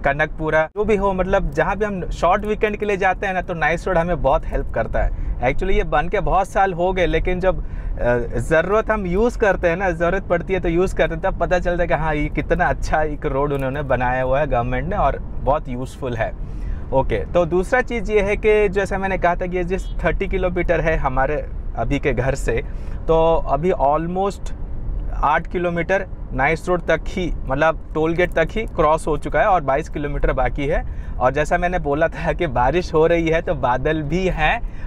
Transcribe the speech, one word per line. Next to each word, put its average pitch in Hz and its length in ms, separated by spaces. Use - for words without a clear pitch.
कनकपुरा 156 600
जो 202 200
भी 208 120
हो 196 160
मतलब 185 380
जहाँ 156 260
भी 208 80
हम 190 260
शॉर्ट 202 340
वीकेंड 208 320
के 208 100
लिए 208 100
जाते 185 300
हैं 185 80
ना 180 60
तो 180 140
नाइस 160 340
रोड 180 100
हमें 170 240
बहुत 135 240
हेल्प - 280
करता 110 280
है। - 380
Actually 139 300
ये 208 140
बन 160 240
के 196 120
बहुत 175 280
साल 196 240
हो 175 200
गए 180 140
लेकिन 175 340
जब, 185 240
अ, - 540
ज़रूरत 175 520
हम 208 160
यूज़ 214 320
करते 180 300
हैं 170 80
ना, 190 140
ज़रूरत 170 320
पड़ती 175 320
है 185 60
तो 180 80
यूज़ 175 280
करते 165 180
हैं, 160 80
तब 185 180
पता 170 180
चलता 175 240
है 165 60
कि 170 60
हाँ, 156 200
ये 147 140
कितना 170 360
अच्छा 156 380
एक 147 240
road 143 260
उन्होंने 139 300
बनाया 127 400
हुआ 131 180
है 151 60
government 127 420
ने 202 80
और 139 220
बहुत 143 500
useful 123 480
है। - 360
ओके, 123 400
तो 175 140
दूसरा 185 340
चीज़ 220 320
ये 214 80
है 202 160
कि 214 320
जैसा 196 300
मैंने 190 200
कहा 175 160
था 185 120
कि 180 100
ये 180 80
जिस - 400
थर्टी 170 240
किलोमीटर 180 520
है 160 160
हमारे 139 500
अभी 123 220
के 139 140
घर 127 220
से, 120 300
तो 165 400
अभी 147 240
almost 170 800
आठ 156 320
किलोमीटर 175 600
nice 147 360
road 180 140
तक 160 260
ही 180 240
मतलब 151 480
toll 160 200
gate 175 180
तक 160 180
ही 220 120
cross 160 440
हो 156 100
चुका 147 240
है 190 60
और 185 140
बाईस 139 280
किलोमीटर 147 440
बाकी 131 340
है। - 400
और 131 140
जैसा 151 260
मैंने 175 200
बोला 151 300
था 156 240
कि 165 140
बारिश 135 480
हो 160 120
रही 165 220
है 165 140
तो 175 120
बादल 131 480
भी 175 260
हैं 160 580